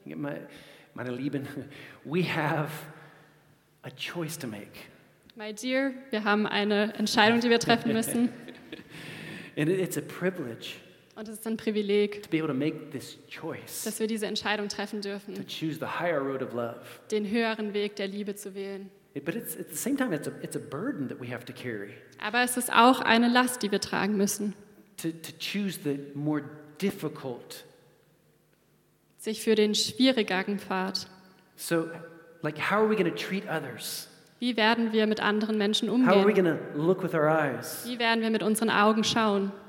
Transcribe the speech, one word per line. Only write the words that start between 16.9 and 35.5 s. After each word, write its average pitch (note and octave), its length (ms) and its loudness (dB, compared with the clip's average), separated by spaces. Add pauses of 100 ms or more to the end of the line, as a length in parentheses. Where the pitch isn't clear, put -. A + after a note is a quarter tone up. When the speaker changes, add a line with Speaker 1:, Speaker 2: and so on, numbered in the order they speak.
Speaker 2:
den G#3 180 0
höheren A3 460 -2
Weg G#3 220 -2
der G3 120 -4
Liebe G3+ 280 -6
zu G3 180 -12
wählen. G3 340 -10 (240)
Speaker 1:
It, - 120 -8
but E3 100 -2
it's, - 240 -8
at F3+ 120 -8
the - 60 -10
same C#4 200 0
time, B3+ 180 0
it's - 140 -4
a, - 40 -6 (100)
it's E3 140 -10
a C#3+ 40 -4
burden D3+ 480 -6
that - 120 -10
we B2 140 -10
have A2+ 100 -10
to - 80 -14
carry. G#2+ 380 -8 (340)
Speaker 2:
Aber A#3 180 2
es B3 140 0
ist B3 160 -2
auch B3+ 280 8
eine A#3 280 6
Last, B3 340 2
die G3+ 100 -2
wir G3+ 80 2
tragen G3+ 360 0
müssen. G3+ 380 0 (440)
Speaker 1:
To, E3 100 -4
to E3 300 -8
choose G3 440 -2
the C#3 160 0 (160)
more D3 300 0 (360)
difficult. D3 840 -6 (1500)
Speaker 2:
Sich A3 240 -6
für A3 120 4
den G#3+ 200 4
schwierigeren G#3 840 2
Pfad. F#3+ 480 -4 (500)
Speaker 1:
So, E3 320 0 (540)
like, D3+ 160 -4 (120)
how G3 80 4
are A3 100 6
we G#3+ 80 4
gonna F3 140 2
treat - 380 -4
others? C#3 580 -8 (320)
Speaker 2:
Wie A#3+ 180 -2
werden A3+ 360 4
wir G#3+ 140 4
mit G#3+ 140 0
anderen G#3+ 380 2